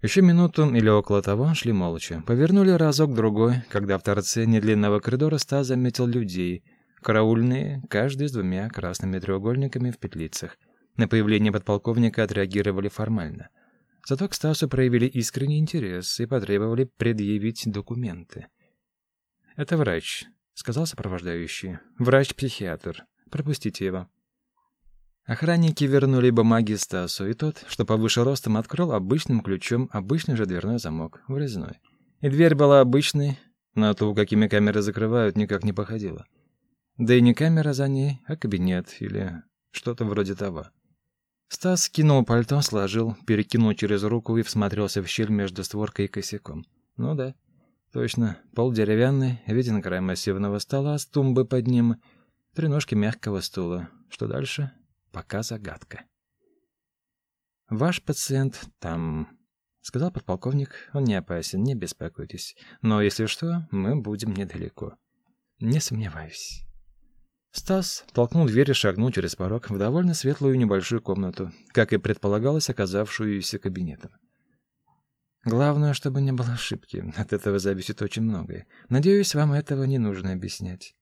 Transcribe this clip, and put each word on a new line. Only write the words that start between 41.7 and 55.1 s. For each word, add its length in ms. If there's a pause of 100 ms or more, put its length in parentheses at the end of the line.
скинул 420
пальто, 360
сложил, 540 (100)
перекинул 480
через 300
руку 340
и 60
всмотрелся 580
в 60
щель 220
между 340
створкой 420
и 20
косяком. 580 (320)
Ну 180
да, 200 (580)
точно, 440 (160)
пол 200
деревянный, 720
виден 340
край 200
массивного 580
стола 380
с 80
тумбой 400
под 220
ним, 340 (520)
три 140
ножки 280
мягкого 460
стула. 480 (200)
Что 180
дальше? 440 (400)